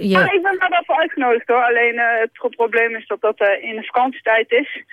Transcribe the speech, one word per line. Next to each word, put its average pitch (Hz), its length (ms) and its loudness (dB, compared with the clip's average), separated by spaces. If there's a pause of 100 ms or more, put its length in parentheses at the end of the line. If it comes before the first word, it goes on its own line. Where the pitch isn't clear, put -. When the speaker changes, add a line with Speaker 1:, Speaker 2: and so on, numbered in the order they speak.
Speaker 1:
je 190 180 2
Speaker 2:
Ah, 381 160 2
ik 349 80 2
ben 381 160 -2
daar 370 120 0
wel 349 160 0
voor 311 140 0
uitgenodigd, 247 480 0
hoor. 240 160 2
Alleen, 233 340 0
eh, 233 220 0
het 226 120 -2
gro-, - 160 -6
probleem 233 480 -2
is 220 100 -12
dat 208 140 -6
dat, 214 200 0
eh, 202 280 0
in 220 80 -8
de 220 60 -10
vakantietijd 233 720 0
is. - 400 -2